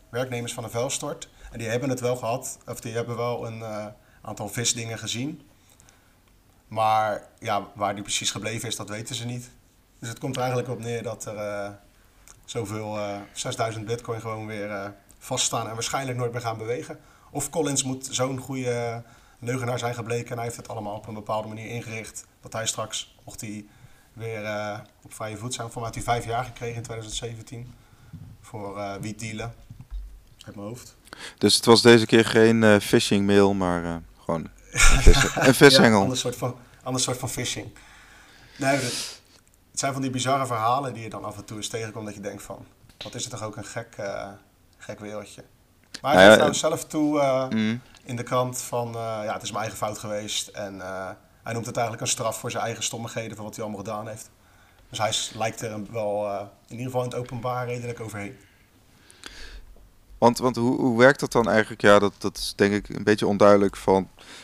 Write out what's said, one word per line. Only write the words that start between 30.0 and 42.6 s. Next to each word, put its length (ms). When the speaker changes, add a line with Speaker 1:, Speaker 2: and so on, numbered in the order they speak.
Speaker 1:
uit 100
mijn 120
hoofd. 280
Speaker 2:
Dus 180
het 100
was 160
deze 240
keer 200
geen, 380
eh, 160
phishing 460
mail, 280
maar, 320
eh, 100
gewoon 240
een 80
vis-, 340
Speaker 1:
<laughs> 120
Speaker 2:
een 80
vishengel. 420
Speaker 1:
Ja, 60
ander 140
soort 180
van, 200
ander 180
soort 160
van 120
phishing. 380
Nee, 180
het, 60
het 80
zijn 140
van 80
die 100
bizarre 340
verhalen 480
die 100
je 60
dan 160
af 120
en 80
toe 120
eens 100
tegenkomt, 380
dat 100
je 60
denkt 220
van... 220